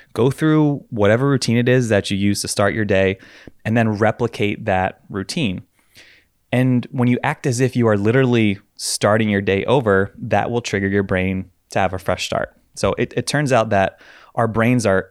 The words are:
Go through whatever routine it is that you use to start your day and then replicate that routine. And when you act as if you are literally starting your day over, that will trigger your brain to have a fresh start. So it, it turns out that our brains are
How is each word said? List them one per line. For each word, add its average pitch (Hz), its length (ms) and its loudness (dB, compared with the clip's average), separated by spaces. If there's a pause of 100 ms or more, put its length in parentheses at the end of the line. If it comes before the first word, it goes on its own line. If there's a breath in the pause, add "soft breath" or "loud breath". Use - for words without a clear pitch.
(140)
Go 123 160 2
through 151 600 0
whatever 113 380 2
routine 123 280 0
it 120 120 2
is 127 200 2
that 101 200 0
you 101 80 -2
use 101 260 0
to 98 60 -8
start 101 240 0
your 107 120 -4
day 95 340 2 (460 loud breath)
and 113 120 -2
then 110 220 0
replicate 110 640 -2
that 92 440 -2
routine. 98 540 -6 (880 soft breath)
And 123 400 2
when 123 160 0
you 123 160 2
act 147 240 -4
as 120 100 -2
if 127 160 0
you 117 140 2
are 107 80 4
literally 113 640 2 (160)
starting 110 520 0
your 101 120 0
day 98 240 0
over, 101 520 0
that 107 360 -2
will 117 80 -2
trigger 98 260 -4
your 98 160 0
brain 95 480 -4 (200)
to 107 100 -2
have 92 120 0
a 92 60 -6
fresh - 280 -4
start. - 300 -6 (200)
So 98 200 -2
it, - 200 -4
it 123 100 -4
turns 143 260 -2
out 113 180 2
that 95 300 0 (360 loud breath)
our 117 100 2
brains 113 400 0
are 95 240 0